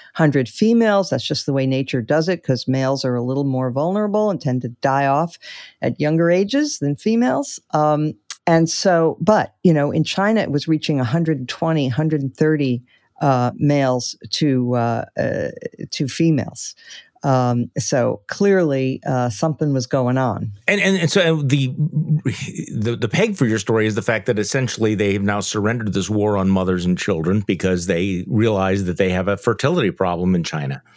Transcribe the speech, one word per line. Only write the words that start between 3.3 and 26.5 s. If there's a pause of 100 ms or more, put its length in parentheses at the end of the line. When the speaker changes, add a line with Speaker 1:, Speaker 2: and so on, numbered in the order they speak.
Speaker 1:
more
vulnerable
and
tend
to
die
off (440)
at
younger
ages
than
females. (140)
Um, (340)
and
so,
but, (100)
you
know,
in
China,
it
was
reaching
a
hundred
and
twenty,
hundred
and
thirty, (380)
uh,
males (140)
to,
uh, (140)
uh, (420)
to
females. (480)
Um,
so
clearly,
uh,
something
was
going
on. (160)
Speaker 2:
And,
and,
and
so
the, (1000)
the,
the
peg
for
your
story
is
the
fact
that
essentially
they
have
now
surrendered
this
war
on